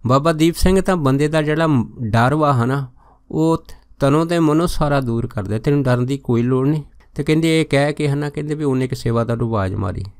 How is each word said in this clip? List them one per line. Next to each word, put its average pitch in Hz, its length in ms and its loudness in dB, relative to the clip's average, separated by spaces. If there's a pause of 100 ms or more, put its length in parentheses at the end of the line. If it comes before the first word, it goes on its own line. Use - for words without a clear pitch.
ਬਾਬਾ 147 260 2
ਦੀਪ 160 220 2
ਸਿੰਘ 190 260 4
ਤਾਂ 190 140 0
ਬੰਦੇ 143 320 2
ਦਾ 156 140 0
ਜਿਹੜਾ 151 260 0 (340)
ਡਰ 117 340 2
ਵਾ 147 180 2
ਹਨਾ, 127 340 0 (440)
ਉਹ 160 340 0 (340)
ਤਨੋਂ 147 260 2
ਤੇ 170 140 0
ਮਨੋਂ 160 280 2
ਸਾਰਾ 143 340 0
ਦੂਰ 117 260 -4
ਕਰਦਾ, 104 320 -6
ਤੈਨੂੰ 143 240 0
ਡਰਨ 123 220 2
ਦੀ 139 120 -4
ਕੋਈ 120 240 0
ਲੋੜ 131 260 0
ਨਹੀਂ। 151 160 0 (320)
ਤੇ 147 80 -6
ਕਹਿੰਦੀ, 160 240 2
ਇਹ 160 180 2
ਕਹਿ 143 280 0
ਕੇ 147 160 -2
ਹਨਾ, 147 200 -2
ਕਹਿੰਦੇ 147 260 -6
ਵੀ 156 80 -6
ਉਹਨੇ 131 220 0
ਇੱਕ 127 80 -6
ਸੇਵਾ 117 300 -2
ਦਾ 117 100 -2
ਆਵਾਜ਼ 113 420 -2
ਮਾਰੀ। 95 300 -6 (140)